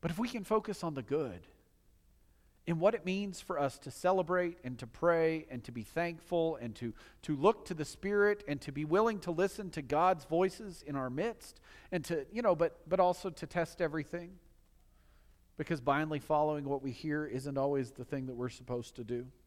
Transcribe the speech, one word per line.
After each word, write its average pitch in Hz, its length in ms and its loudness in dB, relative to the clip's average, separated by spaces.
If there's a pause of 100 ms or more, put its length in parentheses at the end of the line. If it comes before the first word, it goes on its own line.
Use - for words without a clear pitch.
But 165 80 -2
if 165 80 -4
we 240 100 0
can 226 160 -6
focus 214 400 0
on 165 80 -2
the 135 100 -6
good, 113 440 -2 (1200)
in 170 140 0
what 214 160 6
it 160 100 -6
means 190 340 -4
for 170 200 -4
us 139 180 0
to - 140 -12
celebrate 180 720 2
and 127 160 -6
to 123 80 -10
pray 160 640 4
and 123 100 -8
to - 80 -12
be 120 140 -6
thankful 165 720 0
and 117 180 -8
to, 117 180 -6 (300)
to 151 140 0
look 202 300 4
to 180 80 -6
the 156 100 -4
Spirit 208 640 2
and 143 120 -2
to 143 120 -10
be 151 120 -4
willing 202 360 4
to 170 100 -6
listen 185 400 0
to 156 120 -6
God's 151 420 4
voices 185 600 0
in 147 120 -4
our 131 120 -2
midst 185 520 -4 (320)
and 170 140 -2
to, 151 260 -2
you 226 100 -2
know, 185 140 6
but, 165 320 2
but 185 100 2
also 180 320 4
to - 160 -10
test - 340 -2
everything. 170 520 -4 (1200)
Because 156 240 -4
blindly 147 380 2
following 151 460 2
what 139 180 -2
we 135 80 -4
hear 151 340 -2
isn't 135 320 -4
always 135 360 0
the 123 120 -12
thing 131 220 -6
that 127 80 -8
we're 123 140 -4
supposed 123 480 -6
to 127 80 -10
do. 123 240 -4 (180)